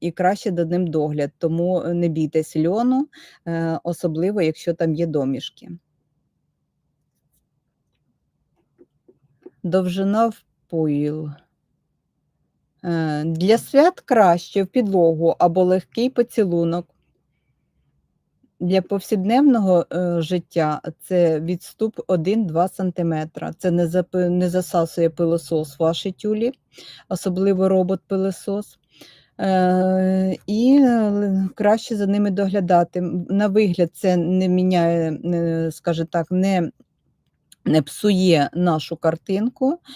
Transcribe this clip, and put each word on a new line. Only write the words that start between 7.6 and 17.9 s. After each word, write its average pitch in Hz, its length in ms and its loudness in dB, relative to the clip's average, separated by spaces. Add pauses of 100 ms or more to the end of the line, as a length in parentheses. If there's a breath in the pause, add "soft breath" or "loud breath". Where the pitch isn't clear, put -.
Довжина 190 640 0
в - 180 -8 (240)
поїл. 151 600 -4 (1500)
Е, 160 400 -2
для 170 340 2
свят 302 420 2
краще 196 600 2
в 190 40 -2
підлогу 170 720 2
або 180 260 2
легкий 190 460 0
поцілунок. 175 800 -2 (1700)